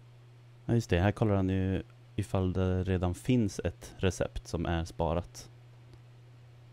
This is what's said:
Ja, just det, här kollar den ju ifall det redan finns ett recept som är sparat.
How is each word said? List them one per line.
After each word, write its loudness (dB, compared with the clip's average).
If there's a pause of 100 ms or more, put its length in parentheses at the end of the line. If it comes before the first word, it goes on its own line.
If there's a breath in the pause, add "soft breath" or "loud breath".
(640)
Ja, 2
just 0
det, 4
här 6
kollar 2
den 2
ju 0 (320)
ifall 0
det 0
redan 0
finns 0
ett -6
recept -2
som -4
är -2
sparat. -4 (1200)